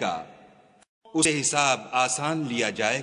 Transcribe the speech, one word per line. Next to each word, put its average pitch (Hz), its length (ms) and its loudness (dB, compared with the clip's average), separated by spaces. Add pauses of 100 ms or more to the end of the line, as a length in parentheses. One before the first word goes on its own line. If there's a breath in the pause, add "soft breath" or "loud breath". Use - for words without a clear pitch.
گا، 82 220 -2 (880)
اسے 151 280 2
حساب 135 380 2 (120)
آسان 143 580 0
لیا 117 200 0
جائے 110 340 0